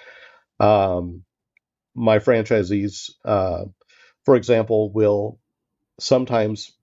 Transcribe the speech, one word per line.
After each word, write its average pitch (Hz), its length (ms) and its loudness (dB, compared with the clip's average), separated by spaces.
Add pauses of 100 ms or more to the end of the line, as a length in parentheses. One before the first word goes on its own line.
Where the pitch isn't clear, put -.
(600)
Um, 90 640 0 (720)
my 113 220 2
franchisees, 104 920 -2 (120)
uh, 95 420 -2 (600)
for 135 100 6
example, 110 560 0
will 104 480 0 (600)
sometimes 117 720 -2 (120)